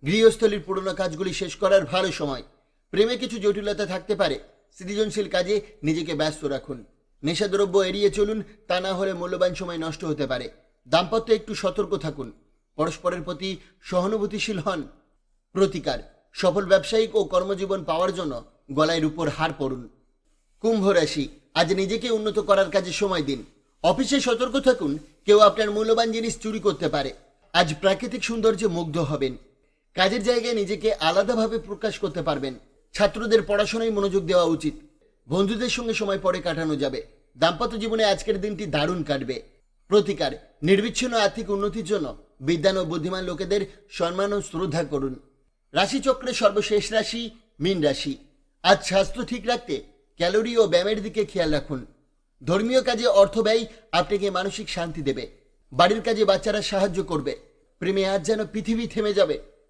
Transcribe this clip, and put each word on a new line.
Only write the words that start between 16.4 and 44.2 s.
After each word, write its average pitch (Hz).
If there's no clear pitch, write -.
ব্যবসায়িক 196
ও 208
কর্মজীবন 185
পাওয়ার 170
জন্য 147
গলায় 156
রূপোর 156
হার 156
পরুন। 131
কুম্ভ 214
রাশি, 156
আজ 165
নিজেকে 196
উন্নত 214
করার 196
কাজে 185
সময় 185
দিন। 131
অফিসে 262
সতর্ক 247
থাকুন, 190
কেউ 208
আপনার 208
মূল্যবান 220
জিনিস 226
চুরি 220
করতে 175
পারে। 139
আজ 165
প্রাকৃতিক 196
সৌন্দর্যে 220
মুগ্ধ 165
হবেন। 135
কাজের 190
জায়গায় 240
নিজেকে 208
আলাদাভাবে 214
প্রকাশ 202
করতে 170
পারবেন। 139
ছাত্রদের 214
পড়াশোনায় 214
মনোযোগ 196
দেওয়া 175
উচিত। 160
বন্ধুদের 202
সঙ্গে 233
সময় 202
পরে 185
কাটানো 160
যাবে। 131
দাম্পত্য 175
জীবনে 220
আজকের 196
দিনটি 208
দারুণ 156
কাটবে। 131
প্রতিকার, 170
নির্বিচ্ছিন্ন 208
আর্থিক 208
উন্নতির 202
জন্য 175
বিদ্বান 170
ও 185
বুদ্ধিমান 175
লোকেদের 175
সম্মান 185